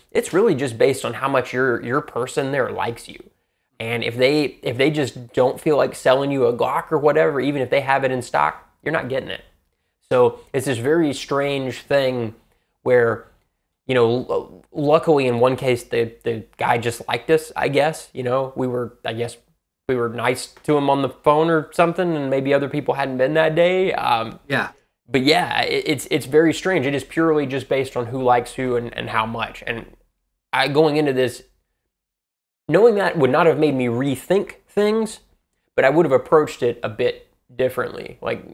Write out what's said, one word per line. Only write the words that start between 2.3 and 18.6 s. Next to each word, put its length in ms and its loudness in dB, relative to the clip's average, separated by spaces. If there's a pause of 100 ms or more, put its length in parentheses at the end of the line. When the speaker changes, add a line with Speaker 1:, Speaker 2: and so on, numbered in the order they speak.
Speaker 1:
there 200 -2
likes 380 -8
you. 220 -20 (480)
And 240 -4
if 120 -4
they, 460 2
if 160 -6
they 140 2
just 420 -4
don't 260 2
feel 160 2
like 200 0
selling 360 2
you 140 2
a 100 4
Glock 360 -2
or 80 2
whatever, 420 2
even 220 -2
if 80 -4
they 100 2
have 220 -6
it 80 0
in 100 -4
stock, 480 -4 (140)
you're 100 -4
not 160 -4
getting 200 -6
it. 140 -12 (640)
So 320 2 (140)
it's 140 -4
this 100 -2
very 340 0
strange 680 -4
thing 540 -2 (480)
where, 420 2 (640)
you 80 0
know, 340 2
l-, 420 -6
luckily 540 2
in 140 0
one 160 4
case, 280 0
the, 280 -2 (120)
the 200 -6 (140)
guy 200 0
just 300 -6
liked 240 -2
us, 240 0
I 140 -2
guess. 440 0
You 80 -10
know, 340 -2
we 120 -2